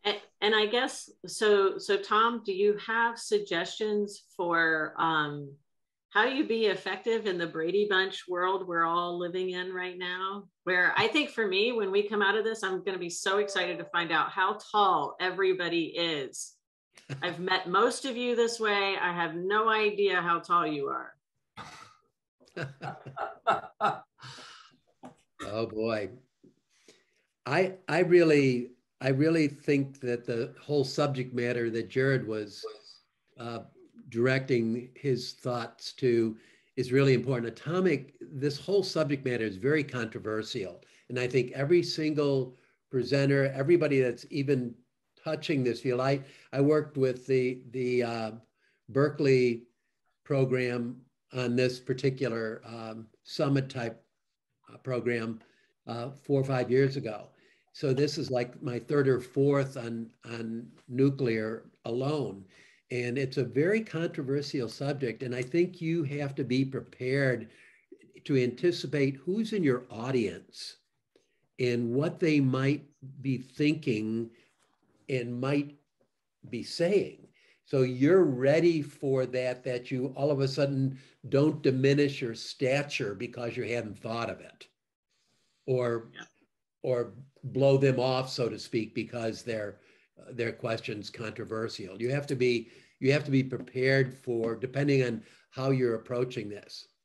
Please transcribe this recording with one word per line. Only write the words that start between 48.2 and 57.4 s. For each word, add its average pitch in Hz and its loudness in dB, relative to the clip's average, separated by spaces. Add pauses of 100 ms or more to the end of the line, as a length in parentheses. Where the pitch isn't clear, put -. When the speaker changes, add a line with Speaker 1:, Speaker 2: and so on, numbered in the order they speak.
Speaker 2:
Berkeley 131 4 (600)
program 127 0 (360)
on 123 0
this 127 2
particular, 120 -2
um, 113 -12 (160)
summit 139 0
type, 117 -6 (680)
uh, 120 -20
program, 117 -2 (480)
uh, 120 -6
four 139 0
or - 2
five 131 0
years 135 4
ago. 107 -8 (440)